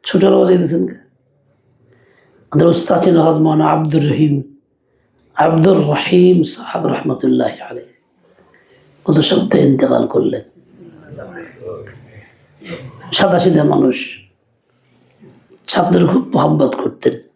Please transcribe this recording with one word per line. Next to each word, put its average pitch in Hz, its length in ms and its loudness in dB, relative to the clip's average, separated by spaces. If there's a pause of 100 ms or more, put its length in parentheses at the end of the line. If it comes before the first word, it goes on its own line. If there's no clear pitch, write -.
ছোটরাও 190 420 2
যাইতেছেন 170 400 0
গা। - 180 -14 (1500)
আমাদের 156 180 2
উস্তাদ 185 340 0
ছিলেন 170 180 4
হযরত 160 160 2
মাওলানা 156 340 2
আব্দুর 156 400 0
রহিম, 143 480 -2 (760)
আব্দুর 160 540 2
রহিম 180 540 4
সাহাব - 440 -6
রহমতুল্লাহ - 640 -2 (220)
আলাইহি - 220 -16 (1120)
গত 151 140 2
সপ্তাহে - 440 2
ইন্তেকাল - 420 2
করলেন। - 340 -2 (2750)
সাদাসিধা 175 520 2
মানুষ, - 540 -2 (1500)
ছাত্র 180 420 2
খুব 254 260 -2
মহব্বত 151 420 0
করতেন - 380 -4 (220)